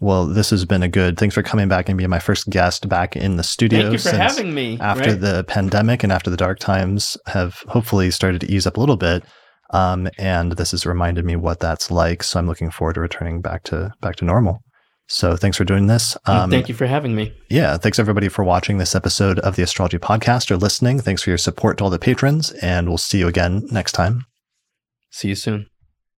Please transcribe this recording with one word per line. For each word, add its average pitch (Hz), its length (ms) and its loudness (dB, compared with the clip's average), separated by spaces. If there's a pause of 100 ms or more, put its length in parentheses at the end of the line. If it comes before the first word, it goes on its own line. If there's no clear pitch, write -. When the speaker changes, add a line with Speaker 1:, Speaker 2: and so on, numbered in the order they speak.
Speaker 1:
Well, 92 260 2
this 98 240 0
has 92 140 2
been 90 180 2
a 92 60 2
good, 87 300 2
thanks 104 160 2
for 107 80 2
coming 101 260 0
back 92 200 2
and 95 100 0
being 92 100 0
my 90 120 0
first - 280 -2
guest 92 400 0
back 90 280 0
in 95 200 0
the 85 60 0
studio 110 400 2
Speaker 2:
Thank 104 100 0
you 113 60 0
for - 120 -2
Speaker 1:
since 110 60 2 (200)
Speaker 2:
having 190 180 -4
me, 120 260 -4
Speaker 1:
after 113 300 0
Speaker 2:
right? 101 100 0
Speaker 1:
the 92 240 0
pandemic 104 600 0
and 101 80 2
after - 180 -2
the 90 80 -2
dark 92 200 -2
times 95 580 0 (100)
have 90 420 -4
hopefully 101 440 2
started 92 300 0
to - 80 -6
ease 98 160 0
up 92 100 -2
a 104 40 0
little 131 160 4
bit. 85 280 0 (460)
Um, 92 380 0 (100)
and 87 340 0
this 87 180 -4
has - 160 -4
reminded 87 380 0
me 85 120 0
what 82 240 -4
that's 82 300 -4
like. 85 320 0
So - 160 -2
I'm 87 80 0
looking 82 240 -4
forward 82 240 -4
to 82 60 -4
returning 85 420 -6
back 90 220 -8
to, 85 360 -6
back 85 160 -6
to - 80 -4
normal. 92 360 2 (480)
So 85 280 0
thanks 98 220 0
for 98 60 0
doing 98 220 4
this. 113 300 2 (100)
Speaker 2:
And 98 180 4
Speaker 1:
Um, 92 60 -2
Speaker 2:
thank 127 200 2
you 120 40 -8
for 131 120 0
having 131 280 0
me. 107 200 -4 (160)
Speaker 1:
Yeah. 117 260 2
Thanks 101 220 0
everybody 104 320 2
for - 140 0
watching 90 340 2
this 90 160 0
episode 95 460 2
of 95 160 0
the 92 60 2
Astrology 87 360 0
Podcast 110 520 0
or 98 60 4
listening. 123 440 2
Thanks 98 220 -2
for - 80 -2
your 87 80 2
support - 400 0
to 104 60 0
all 98 60 0
the 87 80 0
patrons, 139 540 0 (100)
and 90 260 0
we'll 87 100 0
see - 200 -2
you 87 100 2
again 90 420 0
next 104 220 -2
time. 113 320 0 (840)
Speaker 2:
See - 180 -6
you 98 60 -2
soon. 104 320 -6 (520)